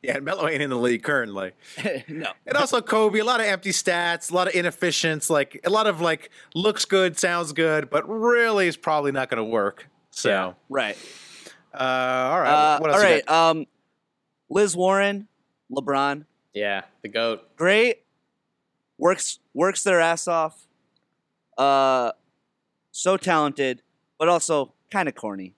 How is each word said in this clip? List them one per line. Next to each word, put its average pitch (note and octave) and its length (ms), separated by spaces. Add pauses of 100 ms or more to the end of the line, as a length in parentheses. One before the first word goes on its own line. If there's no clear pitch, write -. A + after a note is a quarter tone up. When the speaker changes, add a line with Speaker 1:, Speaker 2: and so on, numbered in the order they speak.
Speaker 1:
yeah, - 80
and C#3 100
Melo F3 220
ain't D3+ 160
in C#3 80
the B2 60
league A#2+ 260
currently. G2+ 480 (260)
Speaker 2:
<laughs> D#3 300
No. D#3 240 (160)
Speaker 1:
And C4 100
also C4 240
Kobe, G#3+ 380
a G#3+ 60
lot A#3+ 160
of A3 40
empty G3 260
stats, E3+ 600
a - 20
lot F3+ 140
of F3 80
inefficients, E3 760
like, C#3+ 360
a F3 40
lot G#3+ 160
of, F3+ 160
like, E3 300 (240)
looks G#3 300
good, F#3 340
sounds F3 340
good, D#3 360
but - 200
really A3+ 580
is D#3+ 100
probably D3 340
not C3 180
gonna A2+ 140
work. G#2+ 440 (240)
So. - 180
Speaker 3:
Yeah. F#2+ 240 (160)
Speaker 2:
Right. A#2+ 280 (760)
Speaker 1:
Uh, - 100
all B2+ 580
right. C#3 80
Speaker 2:
Uh, D3+ 300
Speaker 1:
What D#3+ 120
else D3 120
Speaker 2:
all F#3+ 60
Speaker 1:
you E3 80
Speaker 2:
right. C#3 80
Speaker 1:
got? D#3+ 260
Speaker 2:
Um, D#3+ 140 (840)
Liz F#3+ 280
Warren, G3 500 (440)
LeBron. C#3 540 (280)
Speaker 3:
Yeah, G2+ 300 (200)
the G#2 60
goat. A2+ 480
Speaker 2:
Great. G#3+ 460 (960)
Works, - 420 (140)
works F3+ 300
their F#3 160
ass E3 280
off. E3 400 (880)
Uh, C3+ 540 (800)
so F#3+ 260
talented, D3 640 (360)
but D#3+ 120
also D#3+ 440 (160)
kinda F3 220
corny. G2 460